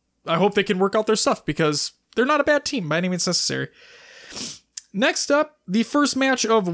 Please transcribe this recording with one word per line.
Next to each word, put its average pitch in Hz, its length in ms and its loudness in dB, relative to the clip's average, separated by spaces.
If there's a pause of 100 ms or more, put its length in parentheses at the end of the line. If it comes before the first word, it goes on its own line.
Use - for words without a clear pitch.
(280)
I 165 100 0
hope 196 160 2
they 202 100 2
can 196 140 0
work 196 180 0
out 214 120 2
their 220 80 2
stuff - 300 0
because 151 480 -2 (220)
they're 240 100 2
not 294 160 2
a - 20 0
bad 294 220 2
team 202 240 -4
by 156 80 0
any 185 120 -2
means 180 160 -2
necessary. 135 440 -2 (1200)
Next 240 380 -2
up, 302 260 0 (100)
the 202 160 0
first 285 320 0
match 262 300 0
of 214 280 2